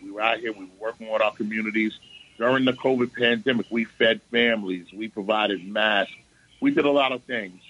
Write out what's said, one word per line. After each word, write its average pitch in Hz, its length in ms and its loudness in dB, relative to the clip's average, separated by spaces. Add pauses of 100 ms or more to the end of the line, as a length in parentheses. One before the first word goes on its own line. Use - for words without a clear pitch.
We 98 80 -14
were 101 100 -10
out 113 200 0
here, 113 120 -6
we 98 120 -12
were 92 60 -18 (100)
working 110 300 -8
with 110 120 0
our 107 100 2
communities. 107 640 -4 (400)
During 127 260 2
the 127 80 2
covid 127 420 0
pandemic, 120 560 0
we 113 140 0
fed 113 360 2 (100)
families, 107 640 0
we 107 160 -10
provided 101 560 0
masks, 104 480 0 (480)
we 139 120 2
did 151 120 2
a 143 60 4
lot 135 220 2
of 123 100 -8
things. 101 480 -8